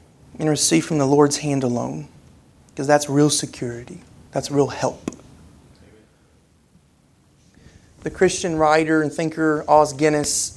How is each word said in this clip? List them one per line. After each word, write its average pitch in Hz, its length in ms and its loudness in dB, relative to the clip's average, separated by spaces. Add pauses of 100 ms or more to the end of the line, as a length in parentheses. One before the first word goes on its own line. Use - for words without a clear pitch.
(380)
and 156 100 -2
receive 151 360 0
from 156 140 -4
the 139 80 0
Lord's 143 320 4
hand 139 240 -4
alone, 127 460 -4 (680)
'cause 139 120 -8
that's 147 220 4
real 147 220 4
security. 123 720 -8 (320)
That's - 180 -6
real 143 180 2
help. - 420 -6 (3000)
The 156 80 -8
Christian 180 460 0
writer 156 460 2
and 143 100 -2
thinker 156 560 -2
Os 151 240 4
Guinness 147 640 -2